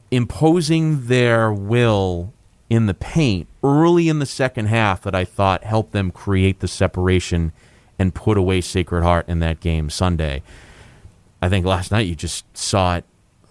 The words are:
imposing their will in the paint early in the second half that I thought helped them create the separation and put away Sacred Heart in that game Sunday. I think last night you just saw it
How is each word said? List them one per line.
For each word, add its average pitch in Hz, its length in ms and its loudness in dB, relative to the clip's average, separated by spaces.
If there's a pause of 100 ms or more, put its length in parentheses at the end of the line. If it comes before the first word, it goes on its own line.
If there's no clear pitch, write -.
(100)
imposing 156 960 0
their 117 460 2
will 101 800 0 (360)
in 113 180 2
the 98 80 0
paint 113 520 -2 (160)
early 165 460 4
in 156 100 0
the 143 80 -2
second 127 400 -4
half 107 360 0
that 95 120 -4
I 92 100 0
thought 95 380 -2
helped 110 300 -4
them 98 180 -2
create 95 480 0
the - 80 -4
separation 90 840 0 (480)
and 92 120 0
put 107 240 0
away 92 240 2
Sacred 87 440 -2
Heart 87 240 2
in 87 100 -2
that 80 220 -2
game 80 300 -2
Sunday. 80 520 -2 (1000)
I 90 80 0
think 92 160 0
last 90 280 -2
night 107 160 0
you 85 80 -6
just - 280 -10 (120)
saw 90 400 0
it - 80 -8 (460)